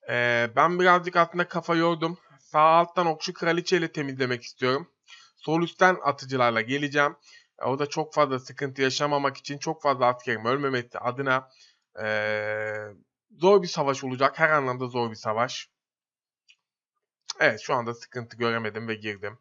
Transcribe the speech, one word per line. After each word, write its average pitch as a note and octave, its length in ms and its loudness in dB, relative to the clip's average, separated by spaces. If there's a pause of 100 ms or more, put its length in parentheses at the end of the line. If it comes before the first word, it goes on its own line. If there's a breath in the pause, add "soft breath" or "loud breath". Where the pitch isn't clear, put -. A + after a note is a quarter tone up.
Ee, A#2+ 480 0
ben E3 240 2
birazcık F3+ 360 4
aslında E3+ 320 0
kafa E3+ 260 -2
yordum. E3 440 0 (200)
Sağ - 220 -2
alttan E3+ 460 4
okçu D#3+ 260 -4
kraliçe E3+ 440 0
ile E3 160 -2
temizlemek C3 500 -4
istiyorum. C3 480 -2 (460 loud breath)
Sol D#3+ 260 0
üstten F#3 400 4
atıcılarla B2+ 580 0
geleceğim. C#3+ 560 0 (460 soft breath)
Ee, - 20 -10
o C3+ 140 0
da D3 80 -2
çok D#3 280 -6
fazla C3+ 240 2
sıkıntı C3+ 440 -6
yaşamamak C#3 540 0
için C#3+ 220 -10
çok D#3+ 240 -6
fazla B2+ 240 2
askerim A#2+ 380 0
ölmemesi C3 540 -2
adına, C3 500 -2 (540 soft breath)
ee, G#2+ 720 -4 (560)
zor F#3+ 320 4
bir F3 40 -6
savaş C#3 380 -2
olacak. C3 340 0
Her D#3+ 120 4
anlamda C3 360 0
zor A#2+ 240 -2
bir G#2+ 60 -12
savaş. A2+ 540 -4 (1700)
Evet, A#2 200 2
şu D3 140 -4
anda B2 200 -2
sıkıntı A#2 420 -14
göremedim A2+ 520 -2
ve A2 60 -2
girdim. G#2 460 -10